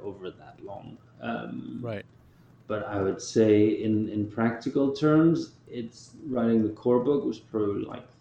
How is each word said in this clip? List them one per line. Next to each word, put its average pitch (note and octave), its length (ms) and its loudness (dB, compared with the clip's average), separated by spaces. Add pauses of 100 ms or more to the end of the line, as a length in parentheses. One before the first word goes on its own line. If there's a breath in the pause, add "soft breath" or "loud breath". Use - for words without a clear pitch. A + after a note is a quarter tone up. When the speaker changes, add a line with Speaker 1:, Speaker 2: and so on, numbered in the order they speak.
Speaker 1:
over F#2+ 260 -12
that - 340 -20
long. G2+ 360 -16 (220)
Um, A#2 600 -10
Speaker 2:
Right. A2+ 240 -8 (600 soft breath)
Speaker 1:
but G#2 180 -4
I G2+ 160 -4
would F#2+ 180 -2
say G#2+ 480 4 (140)
in, G#2+ 280 0
in G#2+ 200 -4
practical C3 640 0
terms, D#3 600 4 (140)
it's, - 440 -12 (160)
writing A#2 340 2
the G#2+ 120 2
core B2 300 2
book C#3+ 220 2
was A#2 140 -4
probably, G#2 440 -2
like, - 220 -12 (160)